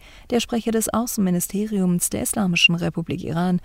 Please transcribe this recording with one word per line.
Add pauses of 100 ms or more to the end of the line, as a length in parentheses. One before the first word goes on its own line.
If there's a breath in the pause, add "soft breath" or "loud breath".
(300 loud breath)
der
Sprecher
des
Außenministeriums
der
Islamischen
Republik
Iran,